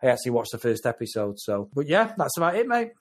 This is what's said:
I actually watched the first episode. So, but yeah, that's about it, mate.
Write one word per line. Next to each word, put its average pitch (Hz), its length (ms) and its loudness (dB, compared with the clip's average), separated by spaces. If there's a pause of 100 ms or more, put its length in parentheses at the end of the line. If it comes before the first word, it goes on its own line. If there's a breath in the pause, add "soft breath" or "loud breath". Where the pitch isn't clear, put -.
I 131 60 4
actually 123 240 2
watched 113 200 0
the 117 60 -6
first 113 260 0
episode. 107 560 -4
So, 101 340 -4
but 143 140 -2
yeah, 208 280 2
that's 147 200 -2
about 175 200 2
it, 233 120 0
mate. 233 320 0